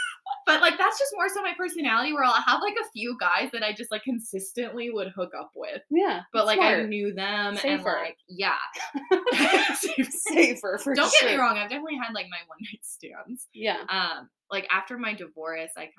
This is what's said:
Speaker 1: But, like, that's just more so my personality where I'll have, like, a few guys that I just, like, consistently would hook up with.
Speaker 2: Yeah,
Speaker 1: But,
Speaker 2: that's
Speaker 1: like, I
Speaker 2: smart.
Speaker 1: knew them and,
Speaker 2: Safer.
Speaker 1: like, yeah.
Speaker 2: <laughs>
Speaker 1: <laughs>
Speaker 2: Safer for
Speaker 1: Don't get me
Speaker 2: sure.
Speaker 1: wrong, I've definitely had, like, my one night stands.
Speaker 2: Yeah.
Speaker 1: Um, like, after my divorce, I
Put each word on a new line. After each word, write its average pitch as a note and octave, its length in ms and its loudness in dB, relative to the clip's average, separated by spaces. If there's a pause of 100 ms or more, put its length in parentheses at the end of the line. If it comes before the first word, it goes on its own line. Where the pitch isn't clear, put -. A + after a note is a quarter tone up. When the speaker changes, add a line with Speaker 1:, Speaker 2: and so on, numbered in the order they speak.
(460)
Speaker 1:
But, D#4 160 6
like, E4 160 6
that's G4 200 2
just C5+ 160 0
more F#4+ 140 2
so G4 140 -2
my F4 160 -2
personality D4 560 0
where C#4 100 4
I'll B3 160 6
have, B3+ 220 2
like, G4+ 200 0
a - 120 -8
few A#3+ 260 -6
guys F#3+ 320 2
that A3+ 100 -6
I G#3+ 120 0
just, - 160 -10
like, G#3+ 120 -4
consistently A#3 880 -6
would G3 240 -2
hook F#3 240 -6
up D3+ 160 -12
with. - 360 -8
Speaker 2:
Yeah, D4 320 2 (100)
Speaker 1:
But, A3 140 2
Speaker 2:
that's - 0 -
Speaker 1:
like, G#3+ 140 4
I A3 160 6
Speaker 2:
smart. A3 120 0
Speaker 1:
knew G#3 260 -2
them G3+ 380 -2
and, G#3+ 60 -4
Speaker 2:
Safer. B3 440 0
Speaker 1:
like, E3 140 -8 (120)
yeah. F3+ 280 0 (540)
Speaker 2:
<laughs> F4+ 80 6 (140)
Speaker 1:
<laughs> - 420 4 (360)
Speaker 2:
Safer B3 720 2
for C#4 120 0
Speaker 1:
Don't D4 260 4
get B4+ 60 6
me A4+ 60 4
Speaker 2:
sure. C#4 80 2
Speaker 1:
wrong, A3+ 180 4
I've G#3 120 -2
definitely D4 320 -6
had, A3+ 120 -6
like, F#3 160 -6
my F3 160 -10
one D#3+ 140 -18
night G#3+ 220 -14
stands. - 720 -14
Speaker 2:
Yeah. G#3+ 340 -2
Speaker 1:
Um, E3+ 420 -2 (200)
like, F#3+ 220 -4
after G3 260 -2
my G#3+ 160 -4
divorce, D#3+ 600 -8
I D#3+ 220 -12